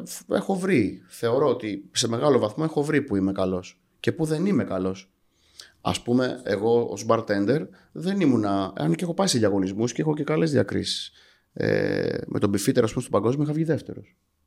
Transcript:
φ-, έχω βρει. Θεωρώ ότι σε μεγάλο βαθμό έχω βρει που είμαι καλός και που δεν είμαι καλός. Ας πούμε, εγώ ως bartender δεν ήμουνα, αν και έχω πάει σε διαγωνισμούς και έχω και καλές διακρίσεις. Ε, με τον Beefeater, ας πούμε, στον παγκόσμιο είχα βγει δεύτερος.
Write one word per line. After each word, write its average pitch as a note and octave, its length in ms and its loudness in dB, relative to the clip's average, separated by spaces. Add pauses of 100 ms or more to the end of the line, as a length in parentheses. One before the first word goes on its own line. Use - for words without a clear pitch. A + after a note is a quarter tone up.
φ-, - 280 -12
έχω G3 220 0
βρει. F3 520 0
Θεωρώ C3 420 0
ότι G#2 440 -2
σε - 160 0
μεγάλο B2 300 4
βαθμό G#2+ 300 0
έχω D#3 140 0
βρει D3 200 2
που G2+ 140 -2
είμαι F#2+ 160 2
καλός F#2 480 -2 (200)
και A#2 120 0
που D#3+ 120 -4
δεν D#3 220 0
είμαι D#3 180 2
καλός. F#2+ 460 -4 (720)
Ας - 220 -2
πούμε, B2 420 0
εγώ A2+ 460 2
ως G#2+ 180 -8
bartender A2+ 580 2 (260)
δεν F#3+ 280 -2
ήμουνα, G#2 560 2
αν D#3+ 180 0
και E3 100 -4
έχω E3+ 100 -4
πάει F#3+ 120 2
σε D3 120 2
διαγωνισμούς G2+ 540 0
και - 80 -4
έχω D#3 140 0
και D3+ 100 -4
καλές D#3+ 260 0
διακρίσεις. G#2+ 600 -2 (400)
Ε, G1+ 720 0
με - 120 -6
τον G#2 120 0
Beefeater, B2 320 2
ας A2 100 0
πούμε, B2 120 -6
στον - 60 -14
παγκόσμιο A#2+ 340 0
είχα D3+ 80 -2
βγει D#3 120 -2
δεύτερος. - 520 -6 (300)